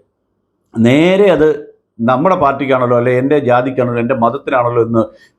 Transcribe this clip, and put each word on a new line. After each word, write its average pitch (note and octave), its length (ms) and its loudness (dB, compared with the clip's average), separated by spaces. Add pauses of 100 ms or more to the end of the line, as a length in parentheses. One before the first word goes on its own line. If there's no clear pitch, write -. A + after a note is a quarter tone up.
(720)
നേരെ D#3+ 640 2
അത് D3+ 140 2 (600)
നമ്മുടെ D3+ 340 2
പാർട്ടിക്കാണല്ലോ, C3 560 0
അല്ലെ B2 200 0
എൻ്റെ C#3 180 0 (100)
ജാതിക്കാണല്ലോ, B2 560 -2
എൻ്റെ B2+ 200 -2
മതത്തിനാണല്ലോ A#2+ 640 -2
എന്ന് A2+ 160 0 (360)